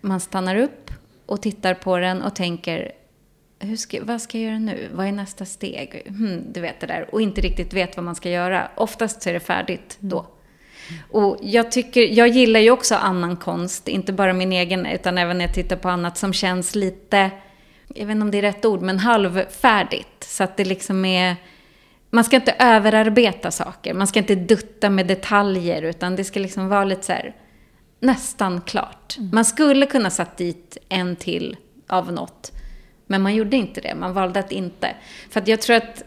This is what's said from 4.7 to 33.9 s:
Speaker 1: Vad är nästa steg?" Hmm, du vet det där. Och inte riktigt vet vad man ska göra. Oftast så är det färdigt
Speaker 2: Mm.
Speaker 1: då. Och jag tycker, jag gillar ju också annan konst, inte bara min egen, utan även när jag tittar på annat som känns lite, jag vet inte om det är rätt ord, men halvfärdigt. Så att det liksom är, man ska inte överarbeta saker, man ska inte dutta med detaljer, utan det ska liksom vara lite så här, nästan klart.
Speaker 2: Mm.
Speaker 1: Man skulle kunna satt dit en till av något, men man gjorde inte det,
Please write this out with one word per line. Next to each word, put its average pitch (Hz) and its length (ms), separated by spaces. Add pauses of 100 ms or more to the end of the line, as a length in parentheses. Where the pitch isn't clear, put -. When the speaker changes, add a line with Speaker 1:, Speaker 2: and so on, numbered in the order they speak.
Speaker 1:
Vad 190 140
är 202 40
nästa 196 340
steg?" - 640
Hmm, 196 360 (100)
du 175 80
vet - 180
det - 80
där. 165 240
Och 220 100
inte 202 200
riktigt 180 320
vet 180 240
vad 175 80
man 170 100
ska 175 140
göra. 180 460
Oftast 220 460
så 185 80
är 170 40
det 175 60
färdigt - 640
Speaker 2:
Mm. 202 80
Speaker 1:
då. 175 160 (840)
Och 202 300
jag 226 300
tycker, 247 300
jag 233 260
gillar 233 320
ju 226 120
också 247 240
annan 180 420
konst, 175 500
inte 190 260
bara 190 200
min 185 200
egen, 180 320
utan 180 320
även 175 200
när 175 80
jag - 80
tittar 208 220
på 180 140
annat 175 280
som 190 160
känns 180 420
lite, 190 560 (560)
jag - 180
vet 214 100
inte 214 80
om 208 80
det 202 60
är 202 40
rätt 202 240
ord, 196 160
men 185 180
halvfärdigt. 202 1200
Så - 200
att 190 140
det 196 80
liksom 190 400
är, 180 300 (720)
man 226 140
ska 226 120
inte 262 240
överarbeta 220 920
saker, - 420
man 190 140
ska 202 120
inte 202 160
dutta 202 540
med 190 180
detaljer, 190 760
utan 170 340
det 196 80
ska 196 160
liksom 190 300
vara 202 160
lite 190 200
så 180 80
här, - 220 (640)
nästan 202 600
klart. - 560
Speaker 2:
Mm. 202 160
Speaker 1:
Man 220 120
skulle 277 400
kunna 247 240
satt - 280
dit - 400 (120)
en 180 260
till 170 420 (320)
av 175 240
något, - 380 (560)
men 196 140
man 196 140
gjorde 220 220
inte - 240
det, - 140